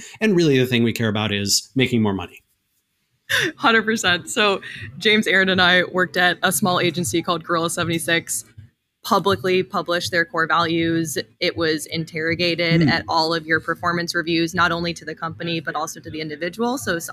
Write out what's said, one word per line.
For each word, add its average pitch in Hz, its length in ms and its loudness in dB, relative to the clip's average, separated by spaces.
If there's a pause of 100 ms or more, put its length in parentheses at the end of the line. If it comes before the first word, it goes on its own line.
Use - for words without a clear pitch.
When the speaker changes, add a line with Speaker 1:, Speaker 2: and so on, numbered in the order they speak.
(200)
Speaker 1:
And 220 160 4
really 156 220 4
the 127 80 4
thing 117 180 2
we 113 80 2
care 113 160 0
about 104 240 0
is 101 420 -2
making 123 280 2
more 101 120 2
money." 90 280 -8 (1120)
Speaker 2:
Hundred 226 260 2
percent. 202 460 -2
So 208 320 0 (360)
James, 214 300 2
Aaron, 190 240 4
and 185 100 2
I 180 240 4
worked 180 320 -2
at 180 260 2
a 185 80 2
small 180 300 0
agency 170 420 -2
called 165 220 -4
Gorilla 165 260 -2
Seventy-six. 165 720 -2 (600)
Publicly 190 580 2
published 175 480 -4
their 170 140 2
core 165 220 -2
values. 165 680 0 (240)
It 175 160 -2
was 160 300 -2
interrogated 165 960 0
Speaker 1:
Hmm. 147 60 6
Speaker 2:
at 165 200 0
all 160 240 2
of 165 140 -4
your 160 140 0
performance 170 540 -4
reviews, 165 400 0
not 175 180 2
only 170 220 -2
to 160 100 -16
the 156 100 -10
company, 165 460 -6
but 160 160 -6
also 160 240 -6
to 156 100 -16
the 156 100 -8
individual. 175 580 -4
So 185 180 -4
it's 170 160 -8